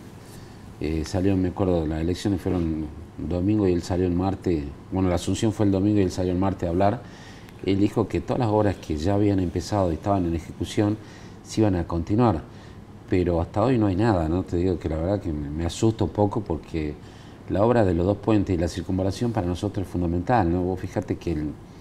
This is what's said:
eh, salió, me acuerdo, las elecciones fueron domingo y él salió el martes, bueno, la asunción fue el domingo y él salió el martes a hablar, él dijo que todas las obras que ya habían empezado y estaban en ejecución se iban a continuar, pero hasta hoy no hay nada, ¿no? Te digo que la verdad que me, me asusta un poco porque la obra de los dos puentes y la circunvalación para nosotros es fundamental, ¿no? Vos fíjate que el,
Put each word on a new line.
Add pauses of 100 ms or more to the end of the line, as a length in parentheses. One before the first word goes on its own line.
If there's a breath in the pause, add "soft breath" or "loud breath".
(800 loud breath)
eh,
salió,
me
acuerdo,
las
elecciones
fueron (320)
domingo
y
él
salió
el
martes, (280)
bueno,
la
asunción
fue
el
domingo
y
él
salió
el
martes
a
hablar, (640 loud breath)
él
dijo
que
todas
las
obras
que
ya
habían
empezado
y
estaban
en
ejecución (460 loud breath)
se
iban
a
continuar, (680 loud breath)
pero
hasta
hoy
no
hay
nada,
¿no?
Te
digo
que
la
verdad
que
me,
me
asusta
un
poco
porque (540 loud breath)
la
obra
de
los
dos
puentes
y
la
circunvalación
para
nosotros
es
fundamental,
¿no?
Vos
fíjate
que
el, (320 loud breath)